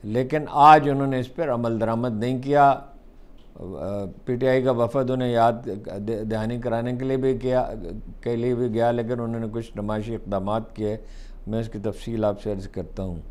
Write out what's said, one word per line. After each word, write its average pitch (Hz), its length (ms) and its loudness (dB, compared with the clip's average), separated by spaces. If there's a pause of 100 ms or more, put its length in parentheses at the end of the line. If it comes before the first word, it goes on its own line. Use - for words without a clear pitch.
لیکن 127 480 0
آج 147 400 10
انہوں 139 160 2
نے 131 140 0
اس 123 140 -8
پر 156 180 -2
عمل 117 280 0
درآمد 113 400 0
نہیں 123 220 -2
کیا۔ 139 280 6
آ، - 80 2 (1500)
پی 123 120 -2
ٹی 131 120 0
آئی 131 140 4
کا 131 80 2
وفد 123 400 0
انہیں 127 220 0
یاد 117 200 4
د-، 104 580 -8 (200)
دہانی 110 300 -2
کرانے 120 360 -2
کے 127 80 -6
لیے 131 120 0
بھی 131 220 0
کیا، 127 320 0 (500)
کے 117 160 -2
لیے 120 180 0
بھی 120 200 0
گیا، 117 160 4
لیکن 117 220 -2
انہوں 117 160 -4
نے 113 240 -4
کچھ 113 220 -8
نمائشی 107 400 -4
اقدامات 101 640 -4
کیے، 107 200 -2 (500)
میں 110 140 -2
اس 113 80 -6
کی 110 100 -10
تفصیل 107 460 -4
آپ 101 180 0
سے 107 100 -4
عرض 95 160 -6
کرتا 95 340 -8
ہوں۔ 90 140 -6 (140)